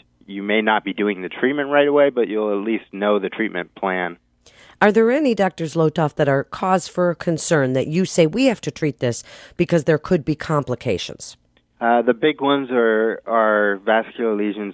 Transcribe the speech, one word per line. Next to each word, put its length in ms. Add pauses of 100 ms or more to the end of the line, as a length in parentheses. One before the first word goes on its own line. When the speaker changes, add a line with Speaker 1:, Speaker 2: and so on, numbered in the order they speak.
(260)
Speaker 1:
you 160
may 180
not 240
be 80
doing 300
the 80
treatment 400
right 180
away, 220
but 180
you'll 240
at 100
least 300
know 260
the 120
treatment 440
plan. 440 (640)
Speaker 2:
Are 100
there 180
any, 240
Doctor 300
Zlotoff, 520
that 120
are 160
cause 440
for 260
concern 580
that 140
you 180
say, 220
"We 200
have 140
to 100
treat 280
this 260 (320)
because 280
there 120
could 300
be 80
complications"? 1040 (400)
Speaker 1:
Uh, 220
the 140
big 260
ones 300
are, 560
are 580
vascular 500
lesions 400